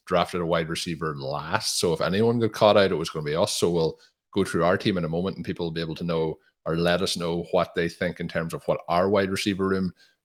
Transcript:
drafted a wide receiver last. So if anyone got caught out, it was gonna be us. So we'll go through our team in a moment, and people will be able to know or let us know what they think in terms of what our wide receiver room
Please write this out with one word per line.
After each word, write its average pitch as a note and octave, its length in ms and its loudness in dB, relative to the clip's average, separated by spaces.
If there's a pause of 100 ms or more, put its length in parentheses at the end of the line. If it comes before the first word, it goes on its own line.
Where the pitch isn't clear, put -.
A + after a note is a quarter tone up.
drafted F2 380 0
a E2 40 -4
wide E2 220 0
receiver D#2+ 480 -6
last. D2 640 -4
So F2 140 2
if - 80 -2
anyone A2+ 360 2
got A2 140 0
caught G#2 240 6
out, F#2+ 160 6
it E2+ 40 0
was D#2+ 120 -4
gonna D#2 160 -8
be D2+ 100 -4
us. F2+ 200 0
So F2 160 2
we'll D#2+ 280 0 (340)
go G2 120 2
through E2+ 200 0
our F#2 140 2
team G2 200 -2
in E2+ 60 -2
a D#2+ 40 -4
moment, F2 280 -4
and E2+ 80 -10
people F2 220 -6
will D#2+ 60 -6
be E2 80 -6
able D#2+ 160 -6
to F2+ 80 -8
know D#2+ 340 -2 (280)
or D#2+ 100 -2
let F2 260 2
us F#2 140 -2
know E2+ 360 -4
what - 220 2
they E2+ 140 0
think E2+ 320 -4
in E2+ 80 -6
terms E2 260 -4
of D2 100 -10
what D#2 240 0
our F2+ 200 2
wide G2 220 2
receiver F#2+ 380 0
room F#2+ 240 0 (320)